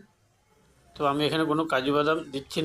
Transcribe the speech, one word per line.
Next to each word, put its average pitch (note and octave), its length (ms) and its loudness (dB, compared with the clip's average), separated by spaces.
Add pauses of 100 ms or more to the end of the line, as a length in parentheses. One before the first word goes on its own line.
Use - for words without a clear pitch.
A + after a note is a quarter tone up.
(960)
তো - 60 -6 (100)
আমি C#3+ 160 0
এখানে D#3+ 240 2
কোনো D#3 120 0 (100)
কাজু C3 240 0
বাদাম D#3 200 2 (160)
দিচ্ছি C#3 320 -6